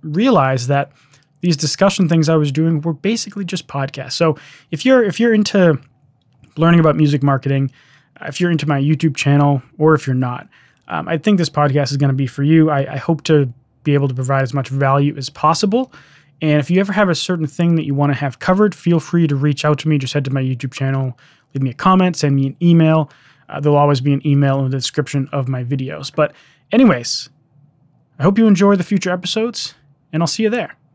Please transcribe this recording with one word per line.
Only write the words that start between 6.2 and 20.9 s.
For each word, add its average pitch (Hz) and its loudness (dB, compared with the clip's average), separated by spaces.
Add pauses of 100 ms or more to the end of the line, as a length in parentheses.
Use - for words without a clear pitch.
learning 170 4
about 156 4
music 147 0
marketing, 139 -2 (500)
uh, - -16
if 139 -12
you're 175 0
into 151 -2
my 147 0
YouTube 147 0
channel, 143 2 (160)
or 156 4
if 143 -4
you're 135 -2
not, 127 -4 (420)
um, 165 -6
I 165 -2
think 196 2
this 160 -2
podcast 143 0
is 143 -4
gonna 135 0
be 135 -2
for 139 -6
you. 156 4
I, 139 -2
I 139 -8
hope 156 -4
to 143 2 (320)
be 147 0
able 139 0
to 127 -6
provide 135 -2
as 123 -6
much 139 -4
value 139 0
as 135 -10
possible. 208 -2 (520)
And 151 2
if 143 -4
you 180 2
ever 196 -2
have 202 2
a 175 0
certain 165 -4
thing 170 0
that 156 -2
you 139 -4
wanna 143 0
have 135 -6
covered, 196 2
feel 170 0
free 170 0
to 147 0
reach 143 -2
out 151 2
to - -6
me. 151 2
Just 131 -6
head 143 -2
to 131 -6
my 135 -2
YouTube 131 -6
channel, 135 -4 (380)